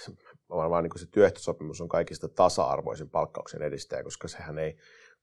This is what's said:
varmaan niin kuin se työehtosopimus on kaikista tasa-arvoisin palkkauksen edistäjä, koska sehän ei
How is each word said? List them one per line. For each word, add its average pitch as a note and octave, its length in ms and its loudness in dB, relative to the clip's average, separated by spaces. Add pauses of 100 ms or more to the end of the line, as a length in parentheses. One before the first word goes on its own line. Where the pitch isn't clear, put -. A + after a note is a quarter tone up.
(500)
varmaan E2+ 340 2
niin E2 60 -2
kuin - 100 -10
se E2+ 120 -14
työehtosopimus E2 680 4
on E2+ 80 -6
kaikista E2+ 380 -2
tasa-arvoisin D2 840 2
palkkauksen - 520 -4
edistäjä, C#2+ 420 -6
koska - 240 -12
sehän D#2 320 -10
ei D#2 180 -4 (460)